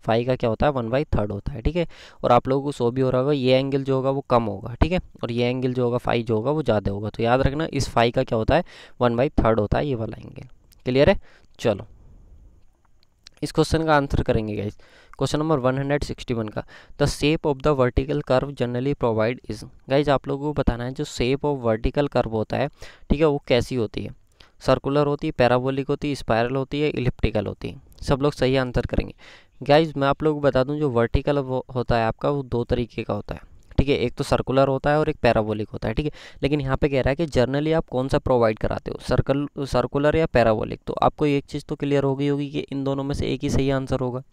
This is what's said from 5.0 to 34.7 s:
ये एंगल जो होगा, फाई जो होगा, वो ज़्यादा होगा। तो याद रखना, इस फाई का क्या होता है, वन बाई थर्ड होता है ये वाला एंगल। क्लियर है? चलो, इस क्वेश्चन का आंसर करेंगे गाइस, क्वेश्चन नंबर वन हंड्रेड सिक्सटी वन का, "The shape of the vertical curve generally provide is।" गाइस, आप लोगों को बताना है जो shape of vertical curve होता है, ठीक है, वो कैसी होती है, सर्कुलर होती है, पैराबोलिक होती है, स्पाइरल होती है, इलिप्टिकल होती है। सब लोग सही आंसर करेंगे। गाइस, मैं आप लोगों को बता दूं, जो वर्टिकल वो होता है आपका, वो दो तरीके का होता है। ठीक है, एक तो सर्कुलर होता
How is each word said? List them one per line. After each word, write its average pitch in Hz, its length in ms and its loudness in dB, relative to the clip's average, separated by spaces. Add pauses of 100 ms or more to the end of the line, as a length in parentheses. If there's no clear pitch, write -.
ये 120 140 0
एंगल 127 280 -2
जो 123 100 0
होगा, 120 140 0
फाई 117 240 0
जो 113 120 0
होगा, 113 160 0
वो 156 120 -2
ज़्यादा 104 280 0
होगा। 104 180 -6
तो 110 140 -6
याद 120 180 2
रखना, 139 320 -2
इस 131 160 -2
फाई 117 220 4
का 131 120 0
क्या 120 160 0
होता 110 160 2
है, 175 100 2 (360)
वन 120 160 2
बाई 131 120 2
थर्ड 113 320 4
होता 104 180 2
है 147 80 -2
ये 139 80 -2
वाला 113 260 -6
एंगल। - 220 -16 (420)
क्लियर 135 260 6
है? 196 100 2 (380)
चलो, 104 280 -2 (1600)
इस 147 100 -6
क्वेश्चन 160 320 0
का 156 120 4
आंसर 139 260 2
करेंगे 110 340 -2
गाइस, 104 220 -6 (400)
क्वेश्चन 147 200 -2
नंबर 156 200 0
वन 127 200 0
हंड्रेड 139 260 -2
सिक्सटी - 300 -6
वन 113 140 -4
का, - 160 -8 (380)
"The - 180 0
shape 151 340 2
of 131 120 -4
the 151 140 2
vertical 135 500 0
curve 135 280 2
generally 127 400 -2
provide 113 520 -2
is।" 107 140 -10 (260)
गाइस, 139 180 2
आप 131 200 0
लोगों 143 260 -4
को 143 60 -2
बताना 120 240 0
है 127 80 -6
जो 147 120 -6
shape 135 400 -2
of 143 180 -2
vertical 120 460 0
curve 117 240 -2
होता 110 240 -4
है, 127 120 -2 (420)
ठीक 143 100 2
है, 160 60 6
वो 143 200 2
कैसी 123 280 0
होती 104 300 -4
है, - 160 -14 (400)
सर्कुलर 139 460 2
होती 143 200 -4
है, 160 40 -2
पैराबोलिक 131 580 2
होती 143 200 -2
है, 143 60 -2
स्पाइरल 120 420 0
होती 135 240 -4
है, 151 100 0
इलिप्टिकल 110 560 0
होती 98 220 -10
है। - 140 -14 (200)
सब 135 200 0
लोग 143 100 2
सही 131 240 0
आंसर 123 300 -2
करेंगे। - 280 -4 (480)
गाइस, 143 340 4
मैं 139 120 2
आप 143 140 0
लोगों 151 180 2
को 143 80 4
बता 131 160 2
दूं, 147 120 -4
जो 151 140 0
वर्टिकल 135 480 0
वो 131 360 -4
होता 120 220 0
है 113 100 2
आपका, 143 240 -2
वो 143 120 -2
दो 120 220 -4
तरीके 120 380 -4
का 110 120 -4
होता 104 200 -6
है। - 60 -14 (380)
ठीक - 100 2
है, 143 80 4
एक 110 160 -2
तो 143 120 -4
सर्कुलर 135 440 2
होता 135 220 0